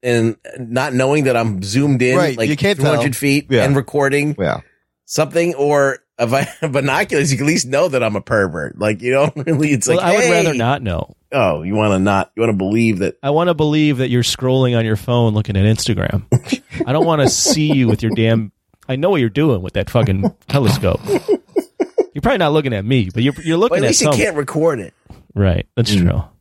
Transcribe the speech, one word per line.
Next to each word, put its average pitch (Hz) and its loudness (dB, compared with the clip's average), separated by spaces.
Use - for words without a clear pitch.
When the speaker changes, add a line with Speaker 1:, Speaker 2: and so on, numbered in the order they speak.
Speaker 1:
and 117 0
not 127 -4
knowing 135 2
that 127 2
I'm 107 -2
zoomed 127 0
in, 127 2
Speaker 2:
Right, 156 0
Speaker 1:
like, 113 0
Speaker 2:
you 151 0
can't 196 0
tell. 143 2
Speaker 1:
two 147 0
hundred 131 0
feet 143 0
Speaker 2:
Yeah. 127 2
Speaker 1:
and 139 2
recording 143 0
Speaker 2:
Yeah. 78 -2
Speaker 1:
something, 165 -2
or 139 2
if 120 0
I 139 2
<laughs> - -8
have 156 -4
binoculars, 139 0
you 135 0
can 139 -2
at 147 2
least 156 0
know 139 0
that 131 -2
I'm 110 -2
a 98 -4
pervert. 90 -2
Like, 107 -2
you 123 -2
don't 139 0
<laughs> 139 -8
really, 151 0
it's 113 -2
Speaker 3:
Well, 170 2
Speaker 1:
like, 185 -2
Speaker 3:
I 180 2
would 240 2
rather 165 2
Speaker 1:
"Hey." 127 -4
Speaker 3:
not 131 -2
know. 92 -6
Speaker 1:
Oh, 92 0
you 95 -4
wanna 104 2
not, 98 0
you 107 -2
wanna 117 0
believe 101 0
that 92 -4
Speaker 3:
I 139 -4
wanna 170 0
believe 151 0
that 127 -2
you're 123 2
scrolling 127 0
on 113 0
your 110 0
phone 117 0
looking 104 -2
at 95 4
Instagram. - 0
Speaker 1:
<laughs> - -4
Speaker 3:
I 127 -2
don't 160 2
wanna 151 2
see 156 0
you 131 2
with 107 0
your 110 0
damn, 113 0
I 131 -4
know 160 0
what 180 2
you're 117 0
doing 127 0
with 95 -10
that - -2
fucking 101 0
telescope. 123 0
You're 147 -8
probably 233 2
not 156 2
looking 143 0
at 98 -4
me, 113 0
but 120 0
you're, 139 2
you're 160 0
Speaker 1:
Well, 220 2
Speaker 3:
looking 175 0
Speaker 1:
at 196 0
Speaker 3:
at 214 2
Speaker 1:
least - 2
you 233 0
Speaker 3:
something. 147 2
Speaker 1:
can't 185 -4
record 147 0
it. 90 -12
Speaker 3:
Right, 95 2
that's 117 0
Speaker 1:
Mm. 92 4
Speaker 3:
true. 87 -2